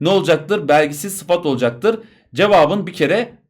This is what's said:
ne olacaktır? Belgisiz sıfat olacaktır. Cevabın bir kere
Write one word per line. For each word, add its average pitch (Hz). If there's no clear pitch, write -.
ne 151
olacaktır? 165
Belgisiz 147
sıfat 175
olacaktır. 127
Cevabın 180
bir 185
kere 190